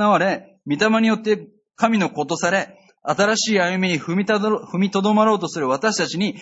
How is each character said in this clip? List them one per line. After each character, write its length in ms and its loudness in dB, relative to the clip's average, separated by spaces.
わ 100 4
れ、 480 -2
御 120 -2
霊 240 2
に 60 2
よ 80 2
っ 60 -8
て 260 -2
神 240 2
の 100 0
子 160 -4
と 100 -4
さ 140 -2
れ、 300 -4
新 340 0
し 160 -2
い 60 2
歩 180 0
み 120 0
に 120 -2
踏 140 -4
み 100 0
た 140 0
ど 100 -2
ろ-、 160 -2
踏 140 -6
み 120 0
と 120 0
ど 100 2
ま 120 4
ろ 100 2
う 40 0
と 80 -6
す 120 -8
る 100 -2
私 280 0
た 100 -2
ち 100 -6
に 240 -4